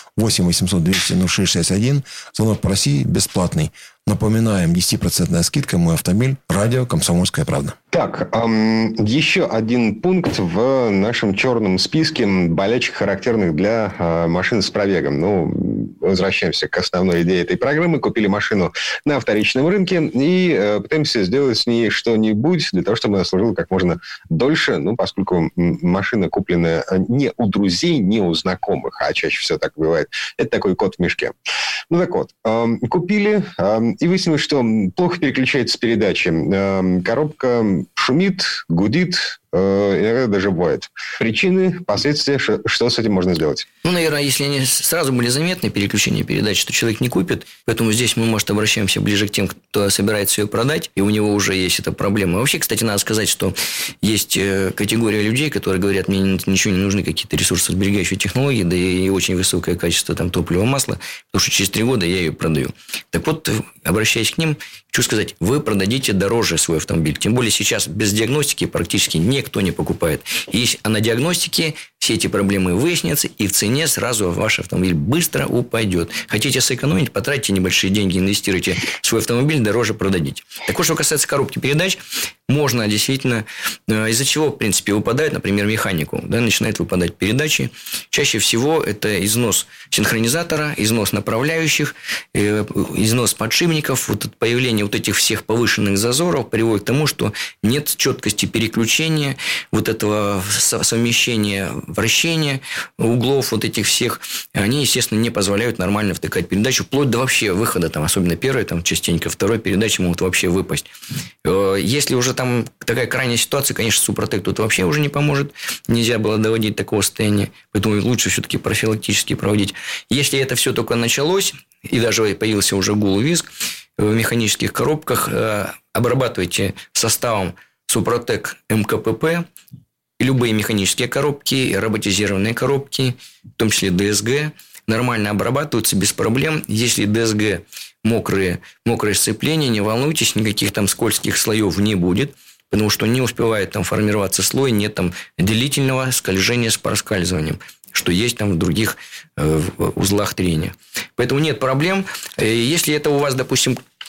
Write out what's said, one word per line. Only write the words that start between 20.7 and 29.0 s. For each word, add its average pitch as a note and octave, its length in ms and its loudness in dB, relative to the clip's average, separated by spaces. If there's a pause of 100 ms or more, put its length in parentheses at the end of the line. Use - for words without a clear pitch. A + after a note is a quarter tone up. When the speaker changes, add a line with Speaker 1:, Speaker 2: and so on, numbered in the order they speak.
Speaker 2:
пытаемся C#3+ 440 0
сделать B2 340 2
с - 80 -2
ней A#2 240 2
что-нибудь A2+ 840 2
для B2+ 100 2
того, G#2+ 140 0
чтобы G#2 200 0
она F#2 80 2
служила G2+ 280 2
как - 180 -4
можно F#2 300 2 (300)
дольше. C#3+ 480 2
Ну, F#2 180 -2
поскольку, F2+ 600 0
м, F2 260 2
машина, F#2 480 0
купленная, E2+ 600 0
э, F#2+ 80 2 (100)
не B2+ 280 2
у A#2 100 2
друзей, G2+ 520 2
не G#2+ 220 2
у F2 120 2
знакомых, - 680 -2